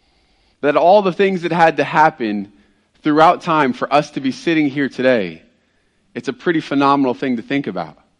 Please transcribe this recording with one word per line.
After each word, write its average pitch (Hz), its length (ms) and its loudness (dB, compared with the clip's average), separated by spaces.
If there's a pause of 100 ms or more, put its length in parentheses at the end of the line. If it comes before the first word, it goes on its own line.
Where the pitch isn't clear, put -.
(640)
That 143 160 0
all 185 240 6
the 185 100 0
things 190 300 0
that 165 100 -4
had 165 240 4
to 143 80 0
happen 120 680 0 (480)
throughout 156 400 4
time 151 320 0
for - 180 -6
us 151 200 0
to - 100 -8
be 131 100 -2
sitting 156 380 -2
here 139 180 -4
today, 113 540 -2 (720)
it's 120 140 -10
a 127 40 -4
pretty 160 300 -2
phenomenal 139 500 0
thing 127 240 -4
to 110 60 -8
think 139 240 -6
about. 87 320 -10 (220)